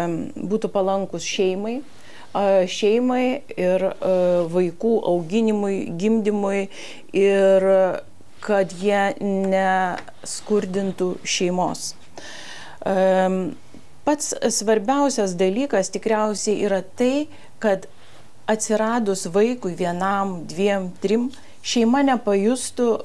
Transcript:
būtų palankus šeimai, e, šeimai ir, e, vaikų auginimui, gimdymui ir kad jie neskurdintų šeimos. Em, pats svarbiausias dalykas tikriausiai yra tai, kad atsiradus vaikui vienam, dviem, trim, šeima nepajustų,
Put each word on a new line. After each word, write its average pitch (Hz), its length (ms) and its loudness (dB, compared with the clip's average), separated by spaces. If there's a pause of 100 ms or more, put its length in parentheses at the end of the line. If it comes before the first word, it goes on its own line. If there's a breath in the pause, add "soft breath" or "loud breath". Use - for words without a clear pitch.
(320)
būtų 190 420 -4
palankus 190 480 0
šeimai, 202 560 -2
e, 196 880 0
šeimai 247 840 2
ir, 185 340 2
e, 190 280 0 (340)
vaikų 180 540 0
auginimui, 196 760 0 (140)
gimdymui 202 800 0 (400 loud breath)
ir 190 920 4 (360)
kad 196 360 0
jie 196 440 2
neskurdintų 190 2000 0
šeimos. 180 720 -2 (840 loud breath)
Em, 190 640 2 (600)
pats 294 300 0 (140)
svarbiausias 220 880 2
dalykas 196 560 2
tikriausiai 214 720 0
yra 196 180 2
tai, 269 460 0 (280 loud breath)
kad 196 320 0 (560 loud breath)
atsiradus 214 840 0
vaikui 202 480 2
vienam, 185 720 0
dviem, 190 500 0
trim, 226 340 0 (280 loud breath)
šeima 240 460 2
nepajustų, 240 840 2 (160)